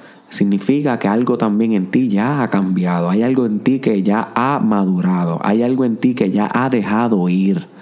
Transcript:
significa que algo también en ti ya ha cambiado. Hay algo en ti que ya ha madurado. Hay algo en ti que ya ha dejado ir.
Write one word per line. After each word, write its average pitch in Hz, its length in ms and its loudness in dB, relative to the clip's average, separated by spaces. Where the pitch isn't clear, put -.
significa 117 680 0
que 104 100 -2
algo 120 300 0
también 113 340 0
en 92 180 0
ti 127 180 0
ya 120 340 0
ha 110 80 -2
cambiado. 90 580 0
Hay 101 140 2
algo 127 240 2
en 107 140 -2
ti 127 180 0
que 110 240 0
ya 101 320 0
ha 131 240 0
madurado. 92 840 0
Hay 110 200 2
algo 131 220 0
en 113 120 0
ti 123 180 0
que 104 160 0
ya 101 220 -2
ha 127 160 0
dejado 107 600 0
ir. 92 400 0